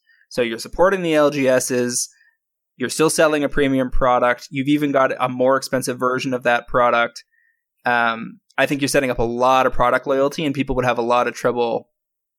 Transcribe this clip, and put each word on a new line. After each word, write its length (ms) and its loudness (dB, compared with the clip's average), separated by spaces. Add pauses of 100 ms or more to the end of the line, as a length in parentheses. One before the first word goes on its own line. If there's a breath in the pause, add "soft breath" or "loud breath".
(300 soft breath)
So 120 -2
you're 160 -2
supporting 460 0
the 100 0
L 160 4
G 180 -2
Ss, 640 0 (680 soft breath)
you're 100 -4
still 220 0
selling 340 2
a 60 -2
premium 420 0
product, 600 2
you've 180 -4
even 240 0
got 260 2
a 80 -2
more 300 2
expensive 420 -4
version 340 -2
of 100 -6
that 220 0
product. 600 0 (600)
Um, 540 -2 (180)
I 100 2
think 120 -2
you're 80 -2
setting 240 0
up 80 -4
a 40 2
lot 420 2
of 80 -2
product 340 2
loyalty, 380 0
and 100 -2
people 220 -4
would 80 0
have 120 0
a 40 -2
lot 260 2
of 60 -8
trouble 560 -2 (500)